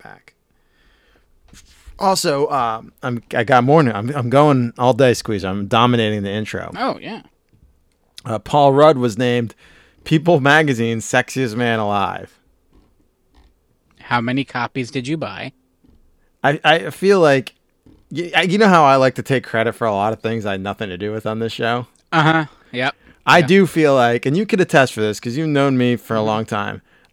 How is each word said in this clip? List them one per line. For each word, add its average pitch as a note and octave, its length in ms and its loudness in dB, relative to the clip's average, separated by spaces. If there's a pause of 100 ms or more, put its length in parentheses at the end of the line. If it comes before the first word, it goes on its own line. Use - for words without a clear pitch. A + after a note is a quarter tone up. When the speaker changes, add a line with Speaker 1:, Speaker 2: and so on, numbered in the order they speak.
Speaker 1:
back. - 300 -20 (1700)
Also, E3 500 -2
um, A#2 440 -4 (100)
I'm, B2 180 -6 (140)
I A#2+ 80 0
got B2 200 4
more D3 200 4
new-, A#2+ 80 0
I'm, G#2+ 240 -6
I'm B2 140 -4
going C3 480 2
all B2+ 160 2
day, B2 200 4
Squeeze. G#2 320 -6
I'm G2 220 -6
dominating A2+ 560 2
the G2 80 -6
intro. G2+ 440 -8
Speaker 2:
Oh, A3 240 -6
yeah. G3 240 -14 (1040)
Speaker 1:
Uh, A2 140 -4
Paul C#3+ 340 2
Rudd D3 240 6
was A#2+ 200 -2
named A#2+ 380 -2 (480)
People D#3+ 360 2
Magazine's B2+ 640 2
sexiest B2+ 500 -2
man A#2 240 0
alive. G2 600 -4 (1600)
Speaker 2:
How B2 220 -4
many B2+ 220 -4
copies A#2+ 480 -8
did B2+ 160 -8
you D#3+ 100 -6
buy? C3+ 360 -12 (920)
Speaker 1:
I, D3 200 0
I D#3+ 260 -4
feel F#3+ 300 0
like, C#3 340 2 (580)
y-, E3 240 -8
I, E3+ 80 2
you F3 140 0
know G#3+ 100 4
how F3 160 6
I C#3 140 6
like C3 180 2
to B2 80 -10
take C3 200 -2
credit A2+ 300 -2
for A#2+ 140 -6
a A2 60 0
lot G2+ 200 0
of G#2+ 80 -14
things A2 240 -4
I G2+ 80 -4
had F#2+ 80 -8
nothing G2+ 280 -8
to F2+ 80 -10
do G#2 140 -8
with A2 140 -8
on A2 140 -6
this A2+ 140 -6
show? A#2+ 340 -4 (240)
Speaker 2:
Uh-huh. D#3+ 340 2 (260)
Yep. B2+ 240 -4 (320)
Speaker 1:
I D3+ 120 6
Speaker 2:
Yeah. E3 80 4
Speaker 1:
do F#3+ 200 6
feel D3+ 260 2
like, A#2+ 320 2
and C3+ 100 0
you G3+ 120 -2
could G#3+ 120 0
attest D3+ 340 2
for A2 80 -6
this G#2+ 180 -2
'cause A#2+ 180 -8
you've D#3+ 100 -4
known C#3 300 0
me B2 180 2
for A2+ 200 -6
a A2 40 0
Speaker 2:
Mm-hmm. G#2+ 80 0
Speaker 1:
long A2 180 -2
time, G2+ 360 -8 (320)